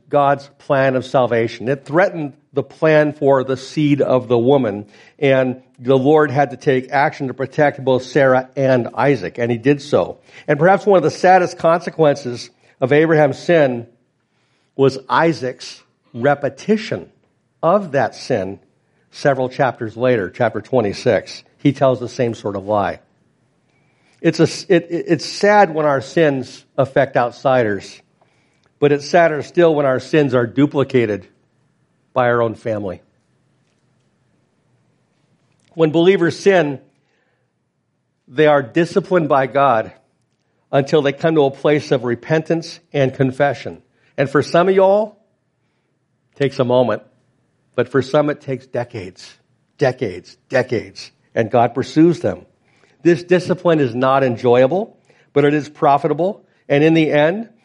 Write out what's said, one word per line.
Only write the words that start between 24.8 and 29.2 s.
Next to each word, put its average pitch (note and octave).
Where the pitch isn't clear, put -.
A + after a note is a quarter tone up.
it, E3+
it's E3+
sad G3+
when D3+
our C#3
sins C#3
affect C3
outsiders, A#2+
but C#3+
it's C#3+
sadder E3